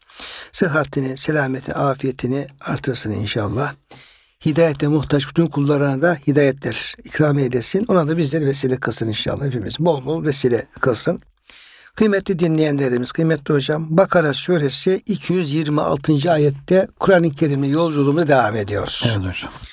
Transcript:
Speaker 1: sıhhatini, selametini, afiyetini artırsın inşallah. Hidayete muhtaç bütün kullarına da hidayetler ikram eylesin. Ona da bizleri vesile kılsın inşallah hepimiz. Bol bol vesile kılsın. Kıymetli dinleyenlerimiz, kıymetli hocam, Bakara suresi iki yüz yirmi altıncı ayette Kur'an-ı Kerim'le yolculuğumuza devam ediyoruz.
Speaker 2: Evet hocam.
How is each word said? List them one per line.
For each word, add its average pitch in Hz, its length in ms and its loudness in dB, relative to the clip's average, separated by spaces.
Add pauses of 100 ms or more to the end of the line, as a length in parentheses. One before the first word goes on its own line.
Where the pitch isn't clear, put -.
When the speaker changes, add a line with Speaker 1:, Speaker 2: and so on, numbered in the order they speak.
(520)
Speaker 1:
sıhhatini, 139 680 -2
selametini, 143 580 -2
afiyetini 135 720 -2 (140)
artırsın 127 500 -6
inşallah. 104 600 -4 (720)
Hidayete 151 420 2
muhtaç 143 420 0
bütün 165 180 2
kullarına 143 540 0
da 170 160 2 (100)
hidayetler 139 760 0
ikram 147 360 0
eylesin. 127 480 -2
Ona 175 200 2
da 165 100 -2
bizleri 151 280 0
vesile 135 320 0
kılsın 117 300 -4
inşallah 107 380 -4
hepimiz. 113 340 -6
Bol 147 260 0
bol 160 180 -2
vesile 131 440 0 (120)
kılsın. 135 420 0 (720)
Kıymetli 196 440 2
dinleyenlerimiz, 143 720 0
kıymetli 160 420 0
hocam, 151 360 -2
Bakara 160 440 4
suresi 175 720 0
iki 170 280 -4
yüz 165 200 -2
yirmi 151 280 0
altıncı 156 500 2
ayette 151 560 2 (120)
Kur'an-ı 175 300 4
Kerim'le 139 400 0
yolculuğumuza 151 580 2
devam 117 280 4
ediyoruz. 101 500 -4
Speaker 2:
Evet 113 120 0
hocam. 92 340 -6 (200)